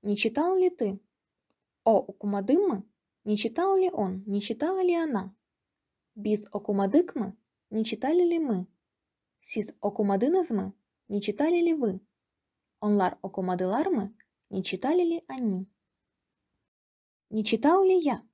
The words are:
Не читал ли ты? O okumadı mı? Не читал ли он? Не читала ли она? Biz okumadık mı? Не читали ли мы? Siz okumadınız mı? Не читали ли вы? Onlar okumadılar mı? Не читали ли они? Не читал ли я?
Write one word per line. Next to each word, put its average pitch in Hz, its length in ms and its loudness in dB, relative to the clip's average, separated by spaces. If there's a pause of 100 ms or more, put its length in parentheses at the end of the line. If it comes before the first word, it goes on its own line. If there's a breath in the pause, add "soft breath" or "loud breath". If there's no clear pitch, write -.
Не 208 140 -2
читал 311 420 0
ли 359 120 4
ты? 202 300 -4 (840)
O 220 140 6
okumadı 202 600 0
mı? 302 280 0 (380)
Не 208 120 0
читал 359 400 0
ли 370 140 2
он? 196 360 -4
Не 202 140 -2
читала 349 420 -2
ли 359 120 2
она? 254 400 -2 (800)
Biz 208 360 -2
okumadık 202 640 0
mı? 196 200 -6 (340)
Не 220 140 -2
читали 339 460 0
ли 339 80 0
мы? 220 280 -2 (760)
Siz - 300 -8 (100)
okumadınız 208 680 0
mı? 196 220 -2 (360)
Не 202 120 -4
читали 320 460 0
ли 330 80 2
вы? 214 260 -2 (800)
Onlar 208 420 2
okumadılar 185 640 -2
mı? 220 280 -2 (360)
Не 190 120 -4
читали 190 480 0
ли 339 180 -4
они? 214 380 -4 (1600)
Не 214 140 -2
читал 285 400 4
ли 370 200 6
я? 240 300 -2